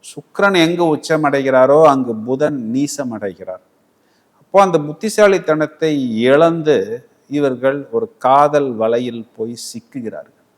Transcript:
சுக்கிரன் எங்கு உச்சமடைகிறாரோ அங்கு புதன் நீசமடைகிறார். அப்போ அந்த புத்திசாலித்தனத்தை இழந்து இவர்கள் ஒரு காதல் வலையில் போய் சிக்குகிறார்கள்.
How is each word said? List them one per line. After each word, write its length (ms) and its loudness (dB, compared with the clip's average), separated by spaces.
சுக்கிரன் 540 -2
எங்கு 220 0
உச்சமடைகிறாரோ 800 2
அங்கு 220 -2
புதன் 300 -2
நீசமடைகிறார். 880 -8
அப்போ 260 -2
அந்த 120 -2
புத்திசாலித்தனத்தை 1000 0
இழந்து 460 4
இவர்கள் 420 -2
ஒரு 120 -2
காதல் 440 2
வலையில் 420 -4
போய் 180 -8
சிக்குகிறார்கள். 760 -14